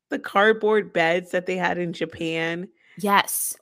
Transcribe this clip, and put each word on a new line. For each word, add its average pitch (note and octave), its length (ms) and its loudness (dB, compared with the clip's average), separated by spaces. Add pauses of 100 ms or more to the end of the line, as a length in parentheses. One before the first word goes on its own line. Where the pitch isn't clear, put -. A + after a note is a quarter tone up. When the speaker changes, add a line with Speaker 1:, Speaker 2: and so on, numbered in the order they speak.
(100)
Speaker 1:
the C#4+ 80 -4
cardboard G#3+ 720 2
beds F3 380 0
that F3+ 160 -4
they F#3 100 -2
had F3 220 -2
in E3+ 160 -4
Japan. E3 760 -6 (300)
Speaker 2:
Yes. - 640 2